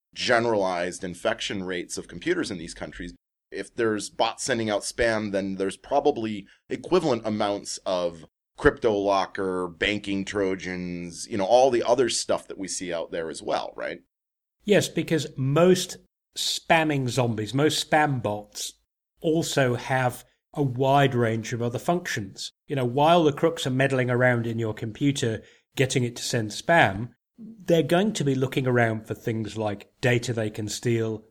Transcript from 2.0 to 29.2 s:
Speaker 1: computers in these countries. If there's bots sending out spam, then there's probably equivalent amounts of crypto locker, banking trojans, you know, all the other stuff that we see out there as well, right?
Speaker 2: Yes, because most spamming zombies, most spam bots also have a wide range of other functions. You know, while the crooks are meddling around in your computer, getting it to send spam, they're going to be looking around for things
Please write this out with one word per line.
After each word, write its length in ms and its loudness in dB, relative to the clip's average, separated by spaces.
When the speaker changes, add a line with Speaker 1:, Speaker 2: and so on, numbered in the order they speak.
Speaker 1:
computers 440 -4
in 80 -8
these 160 -12
countries. 400 -12
If 240 -12
there's 360 0
bots 340 -2
sending 240 -2
out 140 0
spam, 500 -2
then 240 -2
there's 220 -4
probably 680 -2
equivalent 580 0
amounts 600 -2
of 400 -2
crypto 340 4
locker, 720 0
banking 600 -2
trojans, 1040 -4
you 100 -4
know, 80 0
all 240 6
the 120 2
other 280 2
stuff 380 -4
that 100 -12
we 100 -8
see 240 -6
out 200 -6
there 180 -4
as 120 -12
well, 340 -4
right? 240 -8
Speaker 2:
Yes, 260 4
because 380 -2
most 580 4
spamming 720 2
zombies, 460 -2
most 360 2
spam 320 4
bots 520 -6
also 540 2
have 500 -2
a 60 0
wide 540 4
range 360 0
of 80 -4
other 200 -4
functions. 720 -4
You 80 -4
know, 80 0
while 400 4
the 80 4
crooks 340 -2
are 40 0
meddling 380 2
around 380 4
in 140 -4
your 120 -2
computer, 680 -2
getting 300 2
it 100 -4
to 80 -12
send 300 -2
spam, 560 2
they're 460 0
going 300 2
to 120 -4
be 120 2
looking 320 -2
around 400 2
for 60 -8
things 420 -6